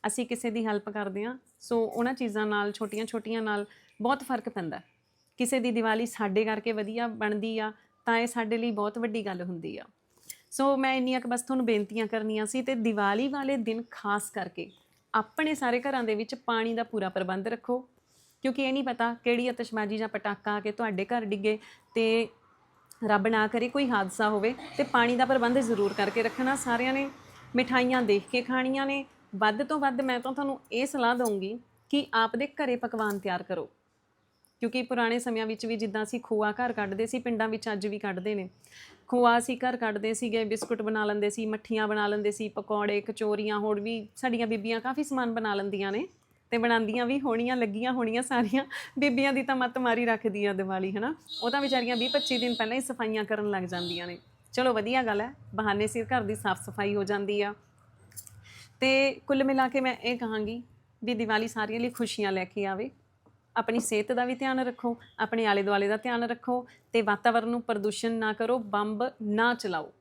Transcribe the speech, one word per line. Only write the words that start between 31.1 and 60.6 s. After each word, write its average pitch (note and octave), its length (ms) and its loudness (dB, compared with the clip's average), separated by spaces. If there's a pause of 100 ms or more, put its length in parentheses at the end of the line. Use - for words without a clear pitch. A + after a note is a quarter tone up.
ਦਊਂਗੀ G#3+ 420 0 (340)
ਕਿ C#4+ 220 2
ਆਪਦੇ A3+ 340 2
ਘਰੇ C4+ 280 -2
ਪਕਵਾਨ A3 440 -2
ਤਿਆਰ F3+ 240 -2
ਕਰੋ, E3+ 220 -4 (960)
ਕਿਉਂਕਿ A#3+ 220 0
ਪੁਰਾਣੇ A#3 360 2
ਸਮਿਆਂ A3+ 260 -2
ਵਿੱਚ A3 200 -4
ਵੀ A3+ 120 -2
ਜਿੱਦਾਂ G#3+ 260 -2
ਅਸੀਂ A#3 200 -4
ਖੋਆ G#3 280 0
ਘਰ A#3+ 220 -2
ਕੱਢਦੇ G3+ 320 -2
ਸੀ, B3 140 -4
ਪਿੰਡਾਂ A3+ 280 0
ਵਿੱਚ A3 240 -4
ਅੱਜ G#3 160 -4
ਵੀ G#3 120 -4
ਕੱਢਦੇ G3+ 360 -4
ਨੇ। F#3 120 -6 (600)
ਖੋਆ A#3+ 300 6
ਅਸੀਂ A#3+ 200 0
ਘਰ B3+ 200 -2
ਕੱਢਦੇ A3 360 -2
ਸੀਗੇ, A3+ 300 0
ਬਿਸਕੁਟ A3 380 -2
ਬਣਾ G#3+ 240 0
ਲੈਂਦੇ G#3 240 2
ਸੀ, A3 160 -4
ਮੱਠੀਆਂ G#3+ 420 -2
ਬਣਾ G#3 200 2
ਲੈਂਦੇ G#3 240 0
ਸੀ, G#3+ 180 -4
ਪਕੌੜੇ, G#3 520 0
ਕਚੋਰੀਆਂ, G#3+ 580 0
ਹੋਰ G#3 200 2
ਵੀ A3 360 -4
ਸਾਡੀਆਂ A#3 320 0
ਬੀਬੀਆਂ A3+ 320 -2
ਕਾਫੀ C4 240 -2
ਸਮਾਨ B3+ 300 0
ਬਣਾ A3 200 -2
ਲੈਂਦੀਆਂ G3 380 -2
ਨੇ C4+ 160 -2 (440)
ਤੇ A#3 60 0
ਬਣਾਉਂਦੀਆਂ A3+ 480 2
ਵੀ C4+ 140 0
ਹੋਣੀਆਂ, B3 360 0
ਲੱਗੀਆਂ A#3 380 0
ਹੋਣੀਆਂ A#3 280 0
ਸਾਰੀਆਂ B3 440 2 (340)
ਬੀਬੀਆਂ C4+ 340 4
ਦੀ C4 100 2
ਤਾਂ C4 120 2
ਮੱਤ B3+ 220 0
ਮਾਰੀ A#3+ 280 2
ਰੱਖਦੀ G#3+ 400 0
ਆ G3+ 80 2
ਦੀਵਾਲੀ, F#3+ 420 -2
ਹੈ G3+ 40 -2
ਨਾ। C#4 160 -2 (280)
ਉਹ A#3+ 60 0
ਤਾਂ C#4 120 0
ਵਿਚਾਰੀਆਂ B3 340 2
ਵੀਹ A#3+ 140 0
ਪੱਚੀ C4 280 2
ਦਿਨ A#3+ 180 0
ਪਹਿਲਾਂ A3+ 200 0
ਹੀ C4 60 0
ਸਫਾਈਆਂ A3 420 -2
ਕਰਨ G#3 260 0
ਲੱਗ F#3+ 140 0
ਜਾਂਦੀਆਂ F3 440 -4
ਨੇ। F3 100 -10 (360)
ਚਲੋ B3+ 200 4
ਵਧੀਆ A#3 300 2
ਗੱਲ G#3+ 180 2
ਹੈ, B3 120 -4 (220)
ਬਹਾਨੇ G#3+ 320 2
ਸਿਰ A3+ 180 -2
ਘਰ B3 160 2
ਦੀ G#3 140 -2
ਸਾਫ਼ F#3+ 260 -2
ਸਫਾਈ G3+ 340 -2
ਹੋ G3+ 80 2
ਜਾਂਦੀ G3+ 380 0
ਆ। G3+ 120 0 (1300)
ਤੇ C4+ 480 4
ਕੁੱਲ C#4 160 4
ਮਿਲਾ C4 260 4
ਕੇ C4+ 100 2
ਮੈਂ B3+ 140 2
ਇਹ A#3+ 240 -2
ਕਹਾਂਗੀ A3 440 -4 (420)